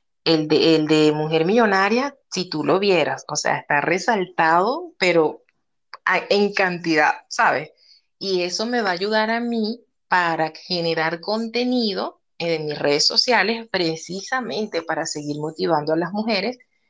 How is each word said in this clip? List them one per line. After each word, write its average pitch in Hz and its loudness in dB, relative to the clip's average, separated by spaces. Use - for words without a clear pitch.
El 160 2
de, 160 4
el 151 2
de 151 4
Mujer 156 0
Millonaria, 220 2
si 180 -6
tú 151 -4
lo 151 2
vieras, 160 0
o 147 -8
sea, - 0
está 147 0
resaltado, 185 0
pero 170 2
a-, 180 2
en 202 2
cantidad, 170 2
¿sabes? 151 0
Y 190 -2
eso 180 -4
me 240 -2
va 202 0
a 180 0
ayudar 214 -2
a 226 -2
mí 233 -4
para 165 0
generar 165 -2
contenido 226 -2
en 165 -2
mis 147 -4
redes 147 2
sociales, 226 0
precisamente 185 -4
para 156 -4
seguir 147 -6
motivando 160 0
a 160 2
las 175 -4
mujeres 214 -2